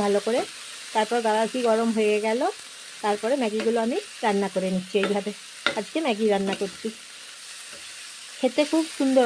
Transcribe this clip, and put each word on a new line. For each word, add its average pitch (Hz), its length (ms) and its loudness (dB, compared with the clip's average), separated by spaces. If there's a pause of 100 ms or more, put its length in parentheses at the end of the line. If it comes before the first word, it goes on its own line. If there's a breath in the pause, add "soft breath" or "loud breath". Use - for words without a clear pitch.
ভালো 202 220 4
করে। 247 160 2 (520)
তারপর 220 280 2
গাওয়া 220 240 4
ঘি 254 140 -2 (100)
গরম 226 280 4
হয়ে 214 280 4
গেল, 233 160 2 (600)
তারপরে 214 400 0
ম্যাগিগুলো 220 440 2
আমি 269 120 0 (260)
রান্না 202 300 2
করে 185 180 0
নিচ্ছি 185 320 -2
এইভাবে। 202 280 0 (440)
আজকে 220 260 -4
ম্যাগি 226 260 0
রান্না 196 280 2
করছি, 196 320 -6 (1500)
খেতে 262 280 2
খুব 320 180 2 (140)
সুন্দর, 262 280 6